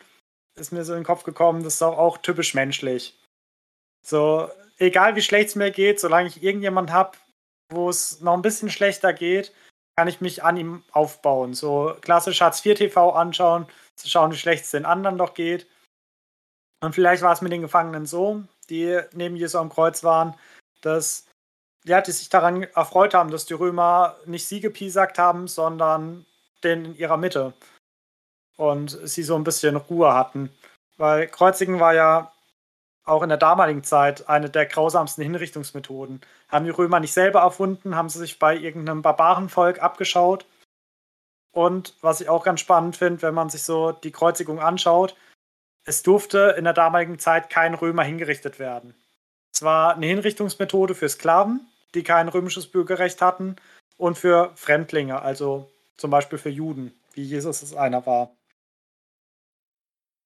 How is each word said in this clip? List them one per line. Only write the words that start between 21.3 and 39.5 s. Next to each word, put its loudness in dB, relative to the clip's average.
ja, 4
die -8
sich -10
daran 2
erfreut 2
haben, 4
dass -8
die -10
Römer 2
nicht -10
sie -10
gepiesackt -2
haben, 2
sondern -2
den -2
in -16
ihrer -2
Mitte. -4
Und -2
sie -8
so -2
ein -2
bisschen 0
Ruhe 2
hatten. -2
Weil 0
Kreuzigen 2
war 6
ja 4
auch 2
in -2
der 0
damaligen 4
Zeit 2
eine 2
der 0
grausamsten -2
Hinrichtungsmethoden. -10
Haben 0
die -4
Römer 2
nicht -8
selber 4
erfunden, -2
haben -2
sie -12
sich -12
bei 2
irgendeinem -8
Barbarenvolk 2